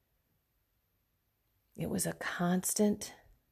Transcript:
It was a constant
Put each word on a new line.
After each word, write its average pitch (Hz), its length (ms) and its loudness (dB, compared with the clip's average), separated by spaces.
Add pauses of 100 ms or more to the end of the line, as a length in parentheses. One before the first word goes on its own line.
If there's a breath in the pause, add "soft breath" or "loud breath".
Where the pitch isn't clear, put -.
(1800)
It 165 140 -4
was 175 160 -2
a 165 60 -2
constant 185 1000 0 (380)